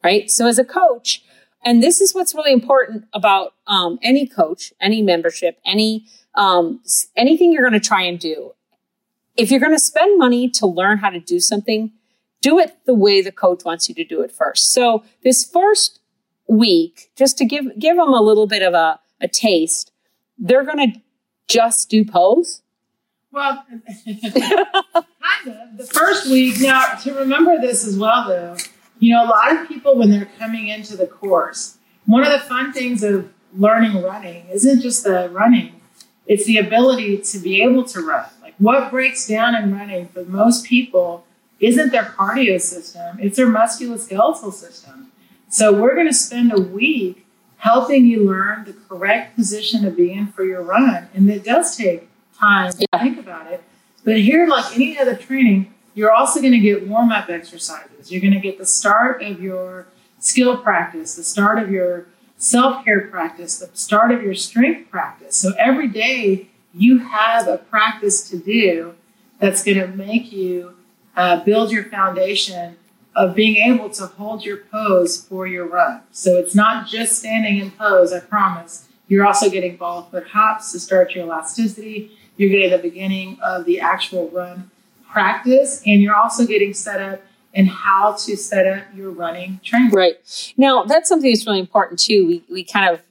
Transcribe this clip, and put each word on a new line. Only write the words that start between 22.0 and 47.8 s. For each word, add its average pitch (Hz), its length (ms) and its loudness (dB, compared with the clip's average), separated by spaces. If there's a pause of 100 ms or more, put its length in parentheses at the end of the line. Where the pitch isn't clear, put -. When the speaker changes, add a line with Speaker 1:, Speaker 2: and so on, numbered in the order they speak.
Speaker 1:
pose. 214 560 2 (720)
Speaker 2:
Well, 277 340 -6
<laughs> 233 400 -20
kind 233 640 -2 (800)
of. 226 300 -18
The 254 80 -14
first 320 440 0
week, 254 300 2
now 262 440 2
to 277 100 -6
remember 294 460 2
this 233 280 -2
as 196 100 -4
well, 220 300 0
though, 175 300 -6 (420)
you 233 140 6
know, 233 120 6
a 233 40 -4
lot 233 260 4
of - 120 -8
people, 277 300 2
when 214 140 6
they're 202 260 0
coming 220 300 -8
into 208 280 -12
the 185 120 -2
course, 175 680 -4 (280)
one 233 180 4
of 294 80 2
the 277 80 2
fun 262 340 -6
things 247 300 -4
of 196 280 -2 (220)
learning 208 500 2
running 185 460 -10
isn't 240 320 2
just 240 220 -6
the 180 260 0
running, 220 520 0 (460)
it's 202 180 2
the 226 120 2
ability 220 600 2
to - 220 -10
be 190 240 -2
able 254 220 2
to 185 160 -12
run. 156 240 -6 (160)
Like, - 180 -20
what 247 320 2
breaks 254 340 -4
down 233 300 -2
in 202 180 -2
running 196 360 -10
for 180 160 -14
most 208 400 0
people 180 600 -2 (340)
isn't 240 320 2
their 233 120 0
cardio 202 580 -2
system, 175 580 -12
it's 202 180 -4
their 254 100 4
musculoskeletal 226 1040 -2
system. - 580 -20 (380)
So 214 240 4
we're 233 220 2
gonna 320 180 0
spend 240 380 0
a 196 100 2
week 196 640 -4 (320)
helping 254 480 4